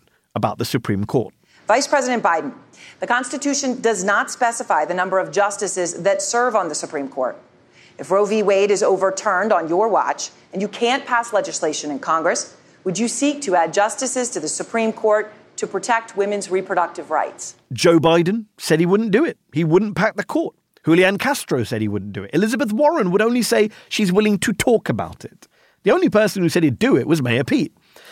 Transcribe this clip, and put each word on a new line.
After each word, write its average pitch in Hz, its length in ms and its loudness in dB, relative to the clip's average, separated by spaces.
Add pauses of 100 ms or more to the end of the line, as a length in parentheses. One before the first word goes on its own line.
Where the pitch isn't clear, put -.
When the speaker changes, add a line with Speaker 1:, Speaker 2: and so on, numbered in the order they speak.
(360)
Speaker 1:
about 104 240 -2
the 110 60 -2
Supreme 104 400 -2
Court. 107 280 -2 (340)
Speaker 2:
Vice 254 180 2
President 254 380 0
Biden, 160 300 0 (480)
the 190 60 -8
Constitution 262 720 -2
does 220 200 0
not 208 300 0
specify 226 540 0
the 170 80 -6
number 185 260 0
of 160 140 -4
justices 190 720 -2
that 190 180 2
serve 240 340 0
on 180 140 0
the 151 60 -8
Supreme 147 340 -8
Court. 123 280 -4 (600)
If 139 120 -14
Roe 196 140 4
v. 214 180 0
Wade 196 300 2
is 196 100 2
overturned 190 720 0
on 170 160 2
your 196 220 2
watch 147 400 0 (240)
and 185 80 -4
you 202 80 -4
can't 247 360 -2
pass 233 280 -2
legislation 160 580 -2
in 131 80 -6
Congress, 165 560 -2 (300)
would 180 120 -4
you 226 120 0
seek 285 320 -2
to 180 140 0
add 165 180 2
justices 240 560 -2
to 180 100 -6
the 151 80 -6
Supreme 220 460 -4
Court 214 400 0 (240)
to - 100 -6
protect 226 480 -2
women's 202 340 -2
reproductive 175 600 -2
rights? - 440 -4 (180)
Speaker 1:
Joe 165 260 4
Biden 170 460 4 (120)
said 160 220 0
he 175 60 4
wouldn't 202 260 2
do 254 140 4
it. - 120 -6 (140)
He 165 140 0
wouldn't 185 300 2
pack 190 200 0
the 202 80 -6
court. - 320 -4 (300)
Julian 185 320 4
Castro 160 480 -2
said 110 160 -4
he 107 80 0
wouldn't 101 240 -6
do 98 100 -8
it. 98 100 -12
Elizabeth 214 380 0
Warren 285 400 2
would 202 100 2
only 240 200 2
say 214 280 2 (200)
she's 196 220 0
willing 208 280 2
to - 140 -2
talk 226 340 0
about 95 380 -6
it. - 240 -20 (340)
The 202 80 4
only 339 180 4
person 196 340 2
who 170 60 4
said 170 140 2
he'd 131 160 2
do 233 160 4
it 127 120 0
was 160 140 2
Mayor 123 220 0
Pete. 214 320 -2 (360)